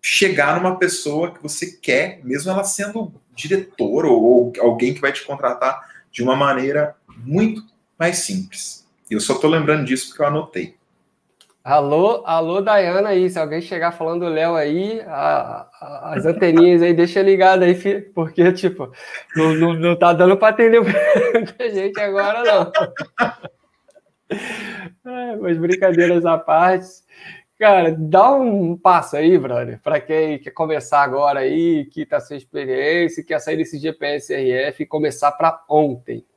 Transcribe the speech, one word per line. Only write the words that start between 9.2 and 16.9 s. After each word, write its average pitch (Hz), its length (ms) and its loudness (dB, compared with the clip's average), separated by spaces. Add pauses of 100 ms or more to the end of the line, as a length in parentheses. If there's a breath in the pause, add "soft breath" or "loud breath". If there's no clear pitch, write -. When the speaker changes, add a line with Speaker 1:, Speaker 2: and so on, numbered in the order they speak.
Speaker 1:
só 131 160 -2
tô 147 120 0
lembrando 151 380 0
disso 127 220 -4
porque - 160 -6
eu - 20 0
anotei. 143 500 -6 (880)
Speaker 2:
Alô, 147 600 2
alô, 165 360 -2
Dayana 196 480 2
aí. 185 200 2
Se 180 80 -8
alguém 156 240 -4
chegar 170 300 -4
falando 170 340 -4
Léo 165 300 -2
aí, 180 460 -2
a, 151 680 -4 (120)
a, 147 360 -14
as 135 100 -4
anteninhas 170 560 4
aí, 170 140 4